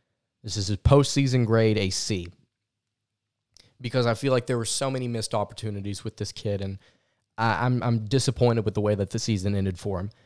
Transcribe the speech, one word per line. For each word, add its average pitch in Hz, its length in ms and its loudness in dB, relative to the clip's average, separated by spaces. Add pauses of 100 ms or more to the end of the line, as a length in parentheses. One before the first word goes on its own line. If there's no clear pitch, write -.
(440)
This 101 140 -8
is 98 100 -2
his 101 100 -2
postseason 135 680 4
grade, 110 320 4
a 95 140 0
C, 90 360 -4 (1500)
because 123 260 0
I 117 100 2
feel 135 180 0
like 120 140 2
there 127 100 0
were 113 80 -2
so 135 240 -2
many 131 180 -4
missed 117 280 -4
opportunities 101 680 -6
with - 140 -10
this 104 140 -6
kid, 101 300 -4
and 98 180 -8 (580)
I, 113 280 0
I'm, 123 180 2
I'm 117 220 0
disappointed 117 600 2
with 104 80 -2
the 107 80 -2
way 104 140 2
that 98 160 -2
the 117 80 -4
season 101 360 0
ended 95 240 -2
for 95 200 -6
him. 101 100 -6 (160)